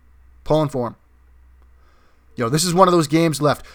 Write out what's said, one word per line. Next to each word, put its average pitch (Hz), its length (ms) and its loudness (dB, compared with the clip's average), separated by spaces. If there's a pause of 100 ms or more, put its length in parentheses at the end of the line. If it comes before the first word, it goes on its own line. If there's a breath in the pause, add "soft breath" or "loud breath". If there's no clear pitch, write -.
(440)
pulling 151 260 0
for 123 180 -6
'em. 107 80 -12 (1400)
You - 80 -6
know, 113 60 -2
this 156 160 -2
is 175 80 -4
one 180 140 6
of 175 40 2
those 170 160 2
games 156 340 0
left. 143 340 -2